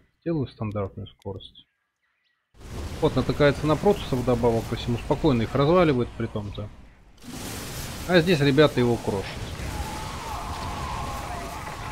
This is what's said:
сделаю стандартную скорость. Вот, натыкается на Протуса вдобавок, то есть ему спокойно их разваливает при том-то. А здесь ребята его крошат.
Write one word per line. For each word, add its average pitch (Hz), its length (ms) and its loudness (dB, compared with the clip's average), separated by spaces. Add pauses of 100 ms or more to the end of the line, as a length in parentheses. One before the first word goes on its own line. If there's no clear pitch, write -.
(220)
сделаю 160 260 -2
стандартную 101 600 -6
скорость. - 600 -14 (1300)
Вот, 151 160 2
натыкается 143 500 2
на 156 80 4
Протуса 196 400 2
вдобавок, 120 540 2
то 117 60 -2
есть - 120 -6
ему 120 100 0
спокойно 139 440 2
их 107 120 -2
разваливает 147 540 4 (100)
при 113 100 -2
том-то. 104 420 -8 (1400)
А 180 140 6
здесь 165 180 4
ребята 143 400 6
его 120 160 6
крошат. 104 300 -2 (2750)